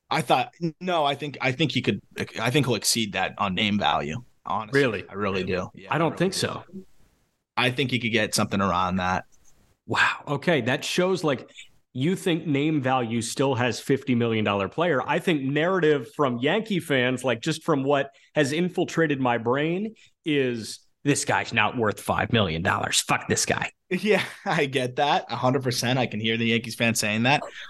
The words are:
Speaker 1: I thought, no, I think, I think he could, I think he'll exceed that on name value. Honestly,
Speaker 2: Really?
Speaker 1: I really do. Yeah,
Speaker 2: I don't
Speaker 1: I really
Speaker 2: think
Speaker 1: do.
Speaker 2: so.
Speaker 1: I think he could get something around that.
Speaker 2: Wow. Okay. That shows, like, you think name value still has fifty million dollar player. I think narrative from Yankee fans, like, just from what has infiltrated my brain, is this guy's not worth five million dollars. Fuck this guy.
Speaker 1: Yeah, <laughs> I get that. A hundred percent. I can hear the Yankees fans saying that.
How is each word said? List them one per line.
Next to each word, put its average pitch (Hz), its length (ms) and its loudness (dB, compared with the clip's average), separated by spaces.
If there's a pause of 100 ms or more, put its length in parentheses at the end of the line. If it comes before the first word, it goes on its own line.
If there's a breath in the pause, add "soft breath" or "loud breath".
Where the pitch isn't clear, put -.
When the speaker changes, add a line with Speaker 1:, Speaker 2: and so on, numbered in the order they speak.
(100)
Speaker 1:
I 143 100 0
thought, 131 320 2 (280)
no, 175 240 0
I 143 100 2
think, 147 260 -8
I 131 120 0
think 151 180 0
he 127 100 -2
could, 110 200 0 (400)
I 117 100 0
think 139 160 2
he'll 127 80 0
exceed 107 380 0
that 90 260 -2
on 98 160 -2
name 104 240 2
value. 76 420 0 (240)
Honestly, 110 360 -2
Speaker 2:
Really? 104 280 0
Speaker 1:
I - 40 -20
really 98 320 -2
do. 92 320 -4
Yeah, 95 180 -6
Speaker 2:
I 147 40 2
don't 165 80 2
Speaker 1:
I 151 80 0
really - 40 -8
Speaker 2:
think 185 140 0
Speaker 1:
do. - 80 -6
Speaker 2:
so. - 240 -4 (920)
Speaker 1:
I 123 140 2
think 123 220 -2
he 123 80 2
could 110 100 -2
get 107 240 0
something 104 260 0
around 92 360 2
that. 90 300 0 (600)
Speaker 2:
Wow. - 400 0
Okay. 147 360 0
That 127 220 0
shows, 180 400 0
like, 139 240 -2 (460 loud breath)
you 143 220 0
think 165 300 -2
name 147 360 2
value 123 400 0
still 135 320 0
has 120 260 0
fifty 131 340 0
million 113 300 2
dollar 101 240 2
player. 156 380 0
I 147 120 0
think 165 240 0
narrative 151 720 2
from 127 240 0
Yankee 170 420 0
fans, 127 440 0
like, 120 160 0
just 156 240 -4
from 143 200 2
what 139 260 2 (240 soft breath)
has 147 180 2
infiltrated 165 680 0
my 120 180 2
brain, 156 560 0 (300 soft breath)
is 127 560 -2 (240)
this 139 200 2
guy's 101 280 0
not 107 240 2
worth 107 240 0
five 98 320 0
million 87 300 2
dollars. 98 380 0
Fuck - 280 -2
this - 180 0
guy. - 260 -2 (180)
Speaker 1:
Yeah, 190 320 2 (120)
<laughs> - 100 -16
I 165 220 0
get 127 300 -2
that. 151 340 2
A 117 60 -6
hundred 127 260 2
percent. 127 360 0
I 120 80 0
can 110 140 -6
hear 113 160 0
the 117 120 0
Yankees 113 280 0
fans 113 240 2
saying 107 240 0
that. 139 180 2 (280 loud breath)